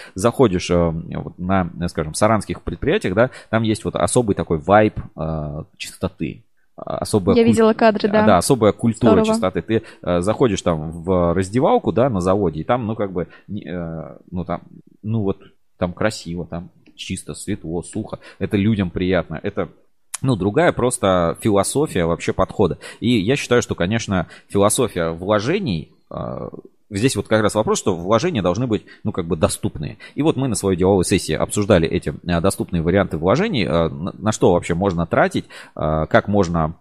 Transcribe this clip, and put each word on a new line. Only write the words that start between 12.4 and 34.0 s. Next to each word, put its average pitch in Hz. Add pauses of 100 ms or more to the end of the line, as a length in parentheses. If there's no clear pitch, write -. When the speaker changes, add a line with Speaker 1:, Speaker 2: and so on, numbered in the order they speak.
Speaker 1:
и 78
там, 123
ну, 110
как 104
бы, 90 (180)
не, 101
э, 82 (140)
ну, 87
там, 87 (400)
ну, 110
вот, 95 (420)
там 90
красиво, 85
там 87 (260)
чисто, -
светло, 85
сухо. - (180)
Это 98
людям 101
приятно. 87
Это, 98 (540)
ну, 131
другая 107
просто 92
философия 101
вообще 85
подхода. 95 (220)
И 117
я 104
считаю, 123
что, 104
конечно, 95 (200)
философия 101
вложений, 101 (180)
э, 62 (460)
здесь 117
вот 101
как 110
раз 104
вопрос, 151
что 95
вложения 110
должны 90
быть, 107 (180)
ну, 110
как 87
бы 87
доступные. 98 (180)
И 127
вот 160
мы 135
на 120
своей 95
деловой 92
сессии 90
обсуждали 95
эти, 87
э, 85
доступные 92
варианты 87
вложений, 120
э, 80
на, 71